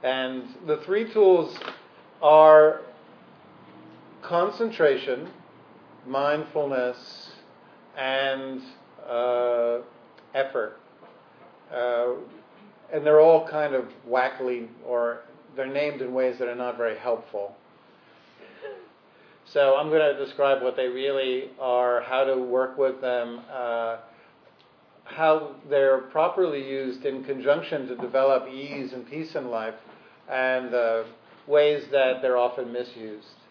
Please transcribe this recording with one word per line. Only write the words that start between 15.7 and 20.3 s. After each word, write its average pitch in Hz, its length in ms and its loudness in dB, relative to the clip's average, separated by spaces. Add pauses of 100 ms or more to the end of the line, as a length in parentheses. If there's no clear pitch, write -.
in 127 140 -8
ways 127 240 -2
that 127 80 -4
are 120 80 -6
not 123 220 -6
very 117 200 -2
helpful. 110 600 -6 (1900)
So 139 320 2
I'm 151 140 -2
gonna 151 260 2
describe 135 460 0